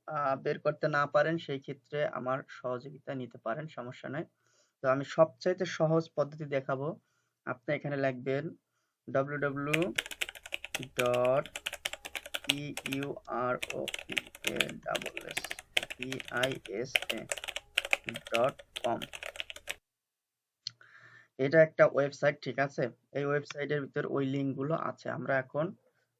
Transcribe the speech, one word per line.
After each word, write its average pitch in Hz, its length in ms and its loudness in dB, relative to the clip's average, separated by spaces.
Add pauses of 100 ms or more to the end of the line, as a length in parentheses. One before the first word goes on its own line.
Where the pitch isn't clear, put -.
আহ, 147 300 0
বের 147 220 -2
করতে 151 300 0
না 147 180 2
পারেন, 151 320 4
সেই 139 220 -4
ক্ষেত্রে 147 460 -4
আমার 131 420 -2
সহযোগিতা 127 680 -6
নিতে 123 240 -8
পারেন, 147 300 -4
সমস্যা 123 400 -10
নাই। 147 160 -4 (560)
তো 135 80 2
আমি 135 160 4
সবচাইতে 180 600 4
সহজ 160 520 4
পদ্ধতি 151 280 -2
দেখাবো। 139 560 -2 (440)
আপনি - 300 -2
এখানে 143 220 -2
লিখবেন 135 600 0 (540)
ডাব্লিউ 139 280 2
ডাব্লিউ 143 340 0
ডাব্লিউ - 1120 -4 (100)
ডট 127 640 2 (920)
ই 143 220 -4 (140)
ইউ 139 260 -2 (120)
আর 123 320 0 (160)
ও 139 120 -2
পি - 280 -6 (300)
এ - 140 -2
ডাবল - 680 -4
এস - 160 -6 (540)
পি 131 240 -6 (100)
আই 127 380 -2
এস 123 260 -6 (160)
এ - 140 -6 (880)
ডট 120 500 0 (220)
কম। 117 160 -2 (2500)
এটা 135 240 10
একটা 160 240 8
ওয়েবসাইট, 143 560 2
ঠিক 127 160 -6
আছে? 139 300 0 (240)
এই 143 120 0
ওয়েবসাইটের 143 580 0
ভিতর 131 240 -4
ওই 139 200 2
লিংক 135 300 0
গুলো 143 180 0
আছে। - 360 -4
আমরা 127 280 0
এখন 147 360 -2 (460)